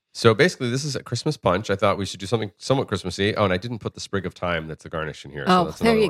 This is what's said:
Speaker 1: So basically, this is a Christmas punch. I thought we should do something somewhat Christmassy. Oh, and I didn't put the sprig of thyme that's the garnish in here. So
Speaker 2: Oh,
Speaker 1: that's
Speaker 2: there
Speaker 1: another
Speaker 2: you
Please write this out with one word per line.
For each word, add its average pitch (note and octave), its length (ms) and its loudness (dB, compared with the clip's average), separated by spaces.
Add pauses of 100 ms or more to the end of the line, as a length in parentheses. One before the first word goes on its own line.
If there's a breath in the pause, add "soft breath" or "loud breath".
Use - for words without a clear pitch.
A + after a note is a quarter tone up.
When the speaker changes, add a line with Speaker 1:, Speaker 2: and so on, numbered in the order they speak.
(140)
Speaker 1:
So A2+ 200 6
basically, C3+ 360 2
this C3+ 140 -2
is C#3 120 -6
a - 80 -8
Christmas - 340 -4
punch. G2 320 2
I G2 60 2
thought G2 220 2
we G2 80 -4
should F#2 140 -8
do G2 60 -8
something A2 320 -2
somewhat C3 300 0
Christmassy. G2 480 0
Oh, G#2+ 100 2
and F#2 80 2
I F#2 40 2
didn't A#2 220 -6
put - 140 -8
the - 80 -16
sprig F#2+ 240 -4
of F2 80 -6
thyme E2+ 340 -2
that's D#2 160 -12
the D#2+ 60 -16
garnish D#2 360 -6
in C#2+ 60 -16
here. D2 160 -8
So F3+ 140 4
Speaker 2:
Oh, F3 40 0
Speaker 1:
that's E3 140 -8
Speaker 2:
there A3+ 120 4
Speaker 1:
another A3 120 2
Speaker 2:
you G3 60 2